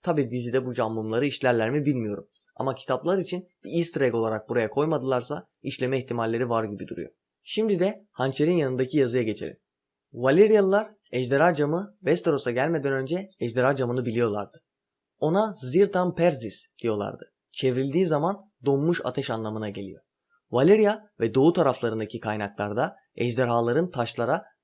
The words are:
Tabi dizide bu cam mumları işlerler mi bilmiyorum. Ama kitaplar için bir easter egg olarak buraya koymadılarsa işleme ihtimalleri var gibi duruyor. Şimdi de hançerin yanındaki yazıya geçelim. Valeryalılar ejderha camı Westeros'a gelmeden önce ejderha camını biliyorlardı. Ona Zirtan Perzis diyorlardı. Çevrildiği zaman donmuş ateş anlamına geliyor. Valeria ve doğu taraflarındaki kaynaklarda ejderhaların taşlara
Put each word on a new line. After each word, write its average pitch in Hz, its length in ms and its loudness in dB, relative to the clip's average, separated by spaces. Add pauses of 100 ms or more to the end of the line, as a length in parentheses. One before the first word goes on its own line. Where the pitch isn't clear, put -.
Tabi 147 300 0
dizide 123 340 -2
bu 127 80 -6
cam 113 200 -2
mumları 110 320 -2
işlerler 120 440 2
mi 143 160 0
bilmiyorum. 117 420 -2 (300)
Ama 131 180 -2
kitaplar 160 420 -2
için 180 300 -6 (160)
bir 131 140 -4
easter 165 240 0
egg 120 140 2
olarak 110 340 -2
buraya 117 200 0
koymadılarsa 139 760 -2 (140)
işleme 131 380 -2
ihtimalleri 117 500 -2
var 113 140 0
gibi 101 240 -10
duruyor. - 240 -10 (320)
Şimdi 214 360 0
de 208 320 -2
hançerin 147 460 0
yanındaki 131 400 0
yazıya 123 260 2
geçelim. 104 340 -6 (560)
Valeryalılar 196 760 4 (200)
ejderha 139 420 2
camı 151 460 -2
Westeros'a 147 520 0
gelmeden 139 420 0
önce 151 360 -4 (100)
ejderha 123 360 0
camını 123 300 -2
biliyorlardı. 110 580 -2 (560)
Ona 190 340 0
Zirtan 180 640 0
Perzis 139 500 0 (160)
diyorlardı. 104 520 -4 (180)
Çevrildiği 135 540 0
zaman 165 340 0 (260)
donmuş 143 380 2
ateş - 260 -6
anlamına 110 400 -6
geliyor. 98 320 -12 (500)
Valeria 202 480 6 (200)
ve 110 140 0
doğu 143 200 6
taraflarındaki 117 680 0
kaynaklarda 107 760 -4 (200)
ejderhaların 120 720 2
taşlara 123 540 -2 (200)